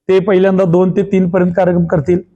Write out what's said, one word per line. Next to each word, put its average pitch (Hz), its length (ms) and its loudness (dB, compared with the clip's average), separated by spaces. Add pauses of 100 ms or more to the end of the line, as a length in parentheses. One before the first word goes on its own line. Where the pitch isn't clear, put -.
ते 190 100 2
पहिल्यांदा 190 460 0
दोन 180 320 0
ते 202 60 0
तीन 190 260 0
पर्यंत 180 280 0
कार्यक्रम 180 280 0
करतील. 175 360 -2 (160)